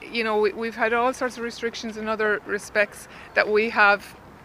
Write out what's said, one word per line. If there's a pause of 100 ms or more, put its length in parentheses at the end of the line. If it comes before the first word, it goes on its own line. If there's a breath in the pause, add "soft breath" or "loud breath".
you
know,
we,
we've
had
all
sorts
of
restrictions
in
other
respects (260 loud breath)
that
we
have (300)